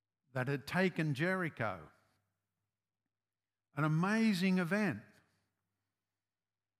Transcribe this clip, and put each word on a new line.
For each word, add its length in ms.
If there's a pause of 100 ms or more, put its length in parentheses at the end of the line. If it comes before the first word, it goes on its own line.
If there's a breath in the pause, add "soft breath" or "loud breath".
(340)
that 120
had 200
taken 480
Jericho. 640 (2000)
An 80
amazing 720
event. 420 (1800)